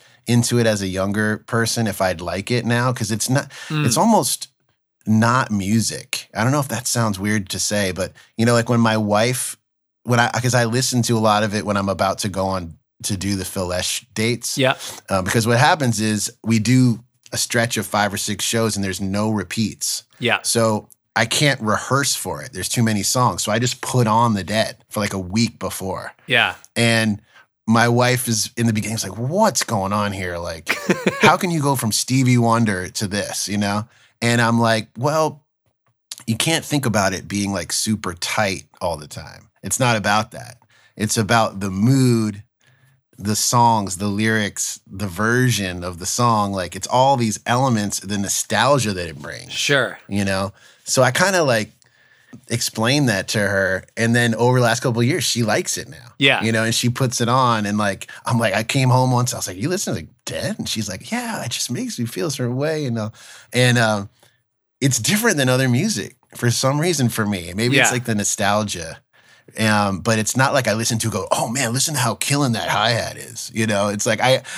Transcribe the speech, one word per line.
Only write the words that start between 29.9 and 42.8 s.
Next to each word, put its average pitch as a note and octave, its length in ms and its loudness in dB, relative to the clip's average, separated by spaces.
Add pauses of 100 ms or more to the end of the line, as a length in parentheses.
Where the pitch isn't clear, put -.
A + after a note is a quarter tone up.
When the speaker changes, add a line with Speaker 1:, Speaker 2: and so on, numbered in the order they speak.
Speaker 1:
on G#2 180 0
here? F2+ 260 -6
Like, E2+ 400 -6 (220)
Speaker 2:
<laughs> - 220 -2
Speaker 1:
how E3+ 160 6
can F3+ 140 -2
you D#3+ 100 0
go C#3 160 2
from A2 160 -2
Stevie B2+ 440 4
Wonder A2+ 520 2
to G#2 180 -4
this, F#2+ 400 -4
you G2+ 100 -2
know?" G#2 300 -2 (340)
And A#2+ 200 2
I'm A#2 180 2
like, A2+ 380 2
"Well, D3+ 480 -2 (800)
you A2 80 0
can't D#3 300 0
think C#3+ 200 -2
about G2 280 2
it D#2 160 -8
being, G2 240 -2
like, F2 180 -6
super G2 420 -4
tight F#2+ 520 -4 (160)
all E2+ 160 -4
the D2+ 100 -14
time. - 420 -18 (140)
It's - 160 -4
not B2 160 4
about G#2 360 0
that. A#1 260 -16 (400)
It's G#2+ 200 -2
about A2 440 2
the G2 100 -2
mood, A2+ 720 2 (720)